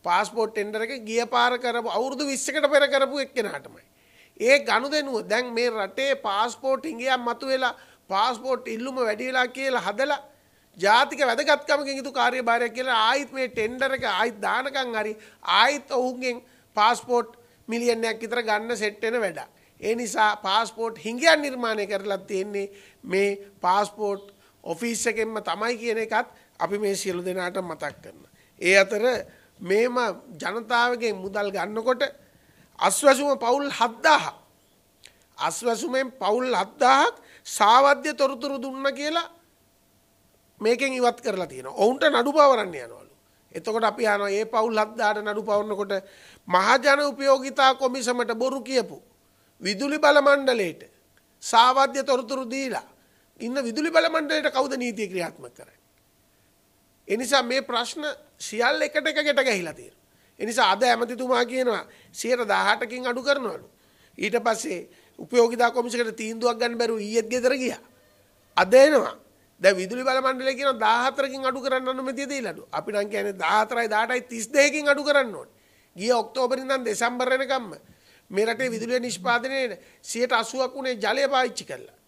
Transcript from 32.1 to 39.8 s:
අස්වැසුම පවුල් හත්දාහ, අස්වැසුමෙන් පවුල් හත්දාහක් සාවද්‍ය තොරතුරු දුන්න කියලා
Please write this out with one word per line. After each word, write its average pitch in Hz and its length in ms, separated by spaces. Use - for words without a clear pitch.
අස්වැසුම 269 600
පවුල් 269 320
හත්දාහ, 240 540
අස්වැසුමෙන් 240 760
පවුල් 240 420
හත්දාහක් 269 600
සාවද්‍ය 269 680
තොරතුරු 269 480
දුන්න 269 320
කියලා 311 340